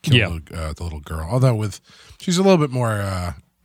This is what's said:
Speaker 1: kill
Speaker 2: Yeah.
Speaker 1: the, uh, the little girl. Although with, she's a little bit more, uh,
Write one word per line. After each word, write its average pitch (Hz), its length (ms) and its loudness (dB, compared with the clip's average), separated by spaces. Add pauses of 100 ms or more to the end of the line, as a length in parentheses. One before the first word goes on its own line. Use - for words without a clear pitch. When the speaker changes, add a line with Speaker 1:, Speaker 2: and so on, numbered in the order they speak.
Speaker 1:
kill 139 140 2
Speaker 2:
Yeah. 90 220 0 (120)
Speaker 1:
the, - 80 -12
uh, 78 160 -6
the 87 100 -10
little 78 160 -8
girl. 80 300 -8
Although 127 240 4
with, 107 260 -4 (400)
she's 180 180 -2
a 190 40 2
little 190 160 6
bit 147 120 0
more, 123 220 0
uh, 95 400 -2 (320)